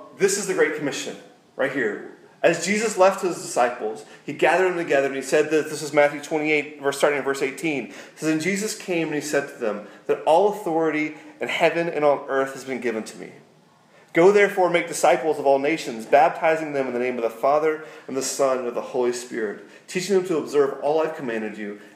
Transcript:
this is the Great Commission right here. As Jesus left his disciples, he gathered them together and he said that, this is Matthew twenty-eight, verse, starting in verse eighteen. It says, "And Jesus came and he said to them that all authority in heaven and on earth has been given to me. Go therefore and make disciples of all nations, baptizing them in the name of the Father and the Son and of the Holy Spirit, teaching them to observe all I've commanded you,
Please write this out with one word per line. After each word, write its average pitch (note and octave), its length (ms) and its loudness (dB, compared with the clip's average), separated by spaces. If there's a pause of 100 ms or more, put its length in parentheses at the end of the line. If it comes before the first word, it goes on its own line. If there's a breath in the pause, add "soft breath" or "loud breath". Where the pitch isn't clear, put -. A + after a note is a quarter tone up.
(180)
this G3 200 2
is F#3 100 -6
the F#3 60 -2
Great D3+ 200 2
Commission C3 420 -6 (380)
right C3+ 160 -2
here. A2+ 380 -4 (340 loud breath)
As E3 240 2
Jesus G#3 320 0
left F#3+ 240 4
his E3+ 140 -2
disciples, A#2+ 680 -4 (220 loud breath)
he D3 60 -8
gathered F3 380 2
them F3 60 -4
together C#3+ 300 2
and C3+ 80 -2
he C3+ 80 -6
said D3+ 280 2
that, D3+ 200 0
this C#3+ 100 -8
is C#3+ 120 -8
Matthew D3 280 4
twenty-eight, D3+ 640 -2
verse, C#3 160 -2
starting D3 220 2
in B2+ 40 -4
verse C3+ 160 -2
eighteen. C#3 440 -4
It G#2 100 -16 (220 loud breath)
says, D#3 140 -2
"And D#3 100 0
Jesus G3 360 -2
came E3 300 -4
and D3+ 80 -4
he D3 60 -2
said C#3+ 260 -2
to - 80 -14
them G#2 320 -4 (200 loud breath)
that - 180 -2
all F#3+ 280 4
authority D#3 640 -2 (260 loud breath)
in A#2+ 60 -6
heaven E3 420 0
and D3+ 160 -2
on C#3 240 2
earth C3+ 260 -2
has B2+ 100 -14
been B2+ 160 -6
given A2 240 -2
to - 120 -16
me. D#2+ 140 -14 (840 soft breath)
Go F3+ 200 8
therefore G3 320 6
and E3+ 80 2
make E3+ 160 2
disciples D#3+ 500 2
of C3+ 80 0
all C#3 140 6
nations, C#3 440 -4
baptizing D#3+ 680 2
them C3+ 160 -2
in A#2+ 60 -6
the A#2+ 40 -2
name B2 180 -2
of A#2 60 -6
the A2+ 80 0
Father D3+ 540 0 (240 loud breath)
and C3 80 -6
the C3+ 60 -4
Son C3 360 0
and A#2+ 80 -6
of A#2+ 80 -6
the A2 80 -4
Holy B2 300 -2
Spirit, A2+ 520 -6 (220 loud breath)
teaching F#3 300 -2
them F#3 100 2
to F3+ 100 0
observe C#3 460 0
all D3+ 180 2
I've D#3+ 160 -2
commanded A2 400 -6
you, G#2 240 -10 (160 loud breath)